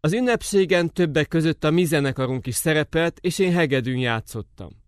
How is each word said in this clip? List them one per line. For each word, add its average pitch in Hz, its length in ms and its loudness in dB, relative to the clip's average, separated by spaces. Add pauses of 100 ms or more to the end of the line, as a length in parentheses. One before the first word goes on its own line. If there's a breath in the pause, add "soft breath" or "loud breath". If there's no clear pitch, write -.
Az 156 120 0
ünnepségen 196 800 2
többek 156 360 0
között 165 360 -2
a 151 60 4
mi 175 140 4
zenekarunk 139 600 -2
is 120 80 -6
szerepelt, 160 680 0
és - 180 -4
én 185 140 2
hegedűn 131 460 0
játszottam. 113 720 -6 (180)